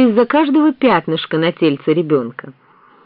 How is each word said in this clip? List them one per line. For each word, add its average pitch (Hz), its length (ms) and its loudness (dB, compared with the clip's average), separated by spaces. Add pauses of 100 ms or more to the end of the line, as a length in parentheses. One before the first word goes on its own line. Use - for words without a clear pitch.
из-за 233 180 2
каждого 294 460 0
пятнышка 165 680 -2
на 165 140 0
тельце 156 420 -2
ребенка. 147 600 -4 (520)